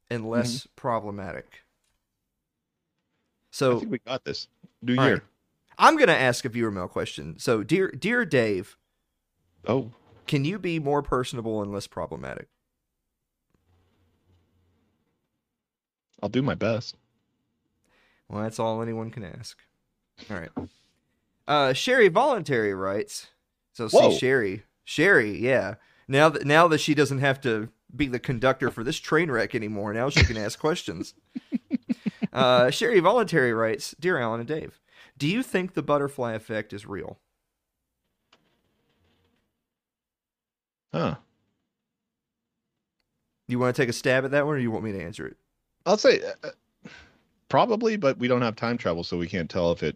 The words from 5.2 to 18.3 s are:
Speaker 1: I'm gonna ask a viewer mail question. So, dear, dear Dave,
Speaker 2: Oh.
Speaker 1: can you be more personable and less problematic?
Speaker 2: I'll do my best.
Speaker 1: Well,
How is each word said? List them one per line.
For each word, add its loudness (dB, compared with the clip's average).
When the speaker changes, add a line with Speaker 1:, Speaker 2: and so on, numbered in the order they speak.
Speaker 1:
I'm 6
gonna 6
ask 2
a -4
viewer -2
mail -6
question. -8
So, 0
dear, 0
dear -2
Dave, 0
Speaker 2:
Oh. -2
Speaker 1:
can 0
you -2
be -2
more 0
personable -4
and -6
less -8
problematic? -10
Speaker 2:
I'll -4
do 0
my 0
best. -4
Speaker 1:
Well, -6